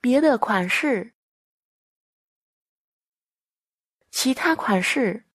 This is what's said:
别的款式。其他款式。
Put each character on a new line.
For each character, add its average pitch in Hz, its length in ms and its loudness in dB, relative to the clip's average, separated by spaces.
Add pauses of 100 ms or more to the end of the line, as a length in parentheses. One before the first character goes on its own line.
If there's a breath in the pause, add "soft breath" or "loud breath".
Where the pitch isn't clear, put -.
别 247 200 2
的 294 180 4
款 185 300 -2
式。 226 480 -2 (3000)
其 262 200 -2
他 320 220 0
款 196 260 0
式。 208 560 -2